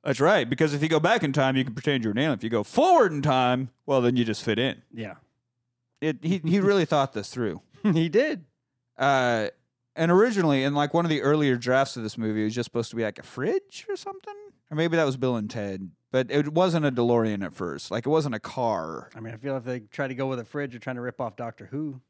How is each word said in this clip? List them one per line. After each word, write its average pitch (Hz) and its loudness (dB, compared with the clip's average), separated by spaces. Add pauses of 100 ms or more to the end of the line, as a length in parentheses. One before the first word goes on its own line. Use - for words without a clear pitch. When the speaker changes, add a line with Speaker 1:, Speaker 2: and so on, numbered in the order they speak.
Speaker 1:
That's 135 -2
right, 165 4
because 143 2
if 143 -2
you 160 0
go 160 2
back 185 2
in 147 -2
time, 135 2
you 131 2
can 123 -8
pretend 135 -2
you're 110 0
an 107 -2
alien. 147 0
If 107 -4
you 113 -4
go 110 0
forward 277 4
in 143 -4
time, 127 2 (160)
well, 139 4
then 120 4
you 120 4
just 110 -4
fit 110 0
in. 127 -2 (100)
Speaker 2:
Yeah. 107 -12 (880)
Speaker 1:
It, 151 -2
he, 170 -2
he 170 2
really 196 4
thought 143 0
this 101 -6
through. 110 -4
Speaker 2:
<laughs> - -2
He 165 2
did. 226 0 (520)
Speaker 1:
Uh, 123 2 (460)
and 165 0
originally, 180 4
in, 143 0
like, 147 0
one 170 2
of 170 0
the 143 0
earlier 143 4
drafts 127 2
of 120 -8
this 107 -8
movie, 110 -2
it - 2
was 107 -2
just 120 -2
supposed 117 -6
to 113 -10
be, 113 -2
like, - -6
a - -18
fridge - -6
or 403 -6
something. 392 -14 (360)
Or 151 -6
maybe 165 0
that 165 2
was 131 -2
Bill 127 -2
and 104 -4
Ted. 95 -8 (200)
But 127 0
it 143 0
wasn't 165 2
a 139 4
DeLorean 117 2
at 80 -8
first. 82 -8
Like, 110 -4
it - -2
wasn't 147 2
a 107 -8
car. 87 -6
Speaker 2:
I 113 -16
mean, 113 -12
I - -16
feel 135 -6
if 123 -8
they 123 -6
try 131 -6
to 131 -6
go 135 -4
with 131 -4
a 113 -10
fridge, 143 -8
you're 120 -14
trying 127 -8
to 120 -8
rip 123 -8
off 113 -6
Doctor 113 -12
Who. 139 -8